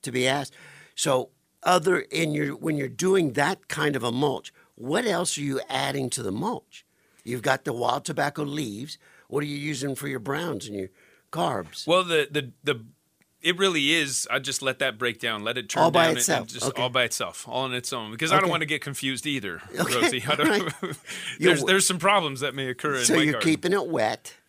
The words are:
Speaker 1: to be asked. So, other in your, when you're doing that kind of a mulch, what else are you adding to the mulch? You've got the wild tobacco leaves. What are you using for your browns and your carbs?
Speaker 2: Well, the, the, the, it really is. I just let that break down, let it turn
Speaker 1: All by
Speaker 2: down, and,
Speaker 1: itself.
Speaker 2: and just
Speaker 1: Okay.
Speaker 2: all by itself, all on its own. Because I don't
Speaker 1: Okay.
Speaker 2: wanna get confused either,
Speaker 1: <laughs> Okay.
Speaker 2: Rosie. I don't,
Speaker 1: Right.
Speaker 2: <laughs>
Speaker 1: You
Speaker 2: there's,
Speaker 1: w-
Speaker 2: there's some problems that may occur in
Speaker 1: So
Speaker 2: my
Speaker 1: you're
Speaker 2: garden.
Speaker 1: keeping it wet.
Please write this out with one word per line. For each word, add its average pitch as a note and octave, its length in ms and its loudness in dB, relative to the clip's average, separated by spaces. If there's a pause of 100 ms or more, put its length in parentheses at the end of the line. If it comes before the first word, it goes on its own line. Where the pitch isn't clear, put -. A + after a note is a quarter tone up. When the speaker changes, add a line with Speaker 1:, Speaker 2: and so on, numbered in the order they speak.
Speaker 1:
to C3+ 80 -6
be B2+ 160 2
asked. C3+ 260 -2 (400)
So, C3 360 0 (340)
other F3 380 4
in D#3 320 -2
your, D3+ 220 -2
when D#3 220 -4
you're C#3 100 -4
doing D3+ 460 2
that D3 340 0
kind D3+ 280 0
of A#2 80 -2
a A#2+ 80 0
mulch, C3 420 0 (220)
what E3 320 -2
else E3+ 320 0
are - 20 -4
you C3+ 180 -2 (100)
adding C3+ 420 -2
to C3+ 100 -4
the G2 100 -4
mulch? E3+ 540 -6 (380)
You've A#2+ 180 -6
got C3+ 240 0
the C#3 80 -2
wild A#2+ 320 0
tobacco D3 380 -2
leaves. C#3 560 -6 (280)
What D3 140 -2
are D3+ 60 -6
you C#3+ 100 -6
using C#3+ 380 -4
for C#3 120 -8
your C3+ 120 -4
browns C#3+ 480 -4
and G#2 80 -8
your F#2+ 140 -6 (420)
carbs? C#3 560 -4
Speaker 2:
Well, F3+ 160 6
the, D#3+ 260 2
the, D3 220 -4 (120)
the, B2 220 -2 (560)
it E3+ 160 2
really E3+ 360 4
is. C#3+ 380 0
I C3 80 2
just C3+ 220 -6
let C3 180 -2
that C3 180 -2
break A#2+ 220 -2
down, A2 240 -4
let A#2 140 -2
it A#2+ 120 -8
turn E3 140 4
Speaker 1:
All E3 80 6
by E3 120 6
Speaker 2:
down, E3 60 6
and, C#3 100 2
Speaker 1:
itself. C#3 220 2
Speaker 2:
and A2+ 80 -12
just A#2+ 180 -6
Speaker 1:
Okay. C3+ 140 -2
Speaker 2:
all B2 80 0
by B2 140 2
itself, G#2+ 440 -4
all B2 160 -2
on C3 100 -4
its B2 200 -6
own. A2 180 -6
Because D#3 200 -2
I F#3+ 40 6
don't F#3+ 100 6
Speaker 1:
Okay. F3 60 2
Speaker 2:
wanna D#3+ 140 0
get D3 160 -2
confused C3+ 460 -4
either, G#2 420 -4
Speaker 1:
<laughs> - 100 -10
Okay. - 220 0
Speaker 2:
Rosie. B2 260 0
I D3 80 2
don't, A3 120 2
Speaker 1:
Right. G#3 140 2 (200)
Speaker 2:
<laughs> - 0 -
Speaker 1:
You - 680 -4
Speaker 2:
there's, F3 120 6
Speaker 1:
w- C3+ 80 0
Speaker 2:
there's F#3+ 200 6
some F#3 120 0
problems E3+ 420 2
that C3+ 140 -4
may C3+ 140 -4
occur C#3 260 -2
in B2 100 2
Speaker 1:
So - 100 4
Speaker 2:
my D#3+ 80 6
Speaker 1:
you're D3+ 100 4
Speaker 2:
garden. A#2+ 180 2
Speaker 1:
keeping F3 220 2
it F3+ 140 0
wet. A#2 480 -2 (140)